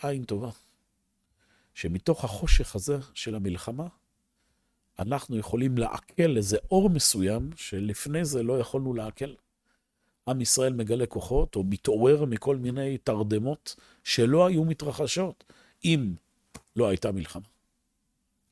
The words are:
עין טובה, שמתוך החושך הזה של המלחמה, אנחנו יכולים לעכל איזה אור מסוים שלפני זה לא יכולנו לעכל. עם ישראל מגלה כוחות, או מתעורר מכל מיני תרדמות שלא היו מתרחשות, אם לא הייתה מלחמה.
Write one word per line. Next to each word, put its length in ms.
עין 220
טובה, 260
שמתוך 500
החושך 500
הזה 240
של 200
המלחמה, 520
אנחנו 400
יכולים 400
לעכל 580
איזה 200
אור 200
מסוים 680
שלפני 680
זה 180
לא 180
יכולנו 340
לעכל. 400
עם 120
ישראל 320
מגלה 340
כוחות, 500
או 80
מתעורר 600
מכל 320
מיני 420
תרדמות 760
שלא 420
היו 180
מתרחשות, 800
אם 280
לא 120
הייתה 240
מלחמה. 340